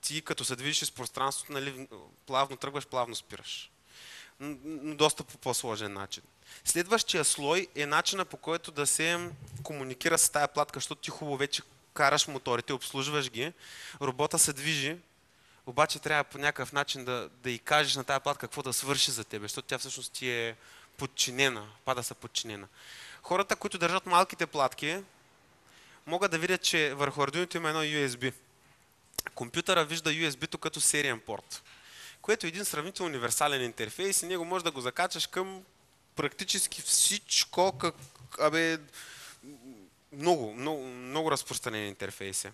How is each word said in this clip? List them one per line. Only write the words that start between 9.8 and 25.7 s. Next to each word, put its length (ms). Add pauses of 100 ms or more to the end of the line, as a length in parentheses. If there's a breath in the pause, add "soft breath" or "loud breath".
с 120
тая 180
платка, 300
защото 240
ти 80
хубаво 280
вече 240 (320)
караш 340
моторите, 460
обслужваш 580
ги, 220 (480 loud breath)
робота 380
се 140
движи, 440 (680 soft breath)
обаче 340
трябва 240
по 140
някакъв 360
начин 320
да, 240 (140)
да 60
й 100
кажеш 360
на 80
тая 160
платка 280
какво 160
да 100
свърши 380
за 120
тебе, 220
защото 220
тя 100
всъщност 360
ти 180
е 240 (420 loud breath)
подчинена, 680 (180)
пада 180
са 120
подчинена. 520 (560 loud breath)
Хората, 320
които 220
държат 280
малките 400
платки, 580 (1000 loud breath)